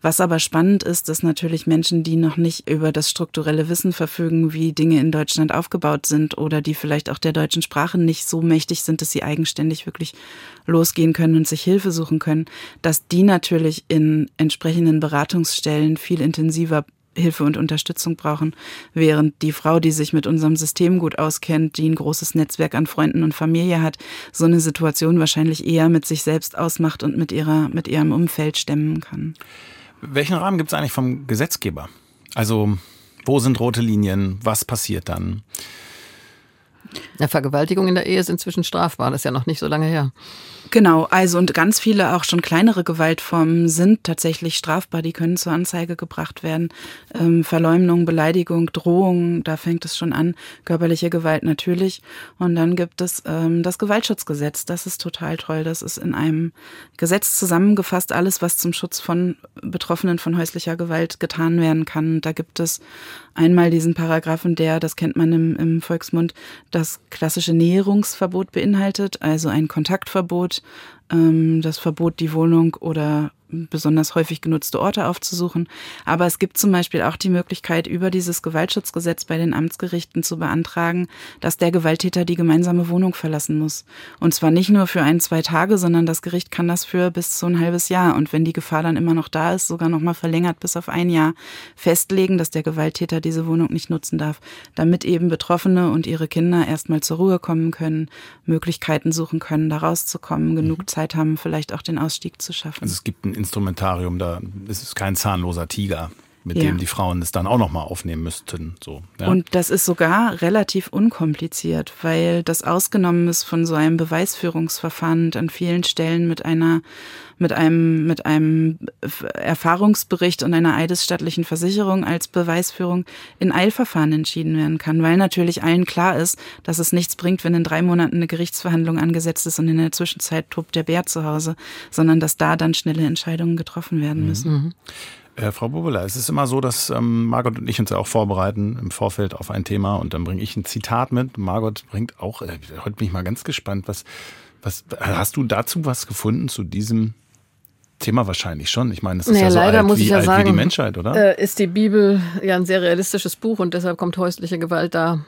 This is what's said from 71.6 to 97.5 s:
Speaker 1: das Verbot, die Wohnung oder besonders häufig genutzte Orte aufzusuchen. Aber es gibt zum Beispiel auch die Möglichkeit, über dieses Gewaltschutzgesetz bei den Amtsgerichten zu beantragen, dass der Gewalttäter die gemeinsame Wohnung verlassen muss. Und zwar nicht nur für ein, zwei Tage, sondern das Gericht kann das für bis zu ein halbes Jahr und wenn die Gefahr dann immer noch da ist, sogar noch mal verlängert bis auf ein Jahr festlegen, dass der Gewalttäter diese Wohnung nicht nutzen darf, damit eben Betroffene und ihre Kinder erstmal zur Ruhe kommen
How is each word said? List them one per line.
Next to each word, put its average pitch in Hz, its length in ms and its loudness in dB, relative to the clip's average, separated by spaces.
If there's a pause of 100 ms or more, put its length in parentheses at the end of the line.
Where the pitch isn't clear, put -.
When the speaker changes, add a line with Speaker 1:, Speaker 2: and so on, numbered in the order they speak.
Speaker 1:
das 160 160 -4
Verbot, 165 420 -2
die 156 140 -2
Wohnung 165 460 4
oder 151 520 -2 (180)
besonders 156 640 0
häufig 160 280 -2
genutzte 160 360 -2
Orte 202 300 0
aufzusuchen. 175 640 -4 (340)
Aber 165 220 2
es 170 120 0
gibt - 200 -2
zum 208 120 4
Beispiel 175 340 2
auch 160 120 0
die 190 140 -2
Möglichkeit, 175 580 0
über 185 240 -2
dieses 175 300 -2
Gewaltschutzgesetz 170 840 -4
bei 165 140 -4
den 165 160 0
Amtsgerichten 170 680 -4
zu 165 160 -4
beantragen, 170 680 -2 (320)
dass 165 160 -2
der 170 160 2
Gewalttäter 170 540 0
die 175 100 -2
gemeinsame 170 540 2
Wohnung 180 240 2
verlassen 156 440 -4
muss. 156 280 -4 (340)
Und 165 140 4
zwar 160 180 2
nicht 180 160 4
nur 202 180 6
für 175 160 0
ein, 160 200 4
zwei 160 200 0
Tage, 170 360 2
sondern 170 280 4
das 165 160 -2
Gericht 175 300 -4
kann 170 160 -2
das 175 160 -2
für 180 260 0
bis 175 300 -6
zu 175 60 -4
ein 175 160 2
halbes 170 260 0
Jahr 180 300 2
und - 160 -2
wenn 160 100 2
die 165 80 0
Gefahr 160 320 -4
dann 165 140 0
immer 170 160 2
noch 165 160 -2
da 160 240 0
ist, 185 140 -2
sogar 170 200 -2
noch 165 140 0
mal 170 120 0
verlängert 165 460 -2
bis - 160 -6
auf 170 140 -8
ein 175 200 0
Jahr 160 240 2 (440)
festlegen, 185 600 2
dass 165 140 -2
der - 120 -4
Gewalttäter 160 580 -2
diese 165 260 -2
Wohnung 165 240 2
nicht - 180 -6
nutzen 160 280 -4
darf, 151 240 -4 (340)
damit 170 300 2
eben 175 240 2
Betroffene 175 600 2
und 160 140 0
ihre 160 220 -4
Kinder 170 400 2
erstmal 156 320 -2
zur 160 160 -4
Ruhe 180 240 2
kommen 165 320 -2